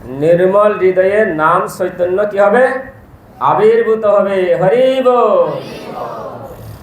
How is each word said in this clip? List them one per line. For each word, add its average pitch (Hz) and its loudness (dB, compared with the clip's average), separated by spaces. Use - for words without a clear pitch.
নির্মল 180 2
হৃদয়ে 190 2
নাম 170 0
চৈতন্য 180 -2
কি 196 -6
হবে? 226 4
আবির্ভূত 220 2
হবে। 196 2
হরি 254 2
বল। 214 2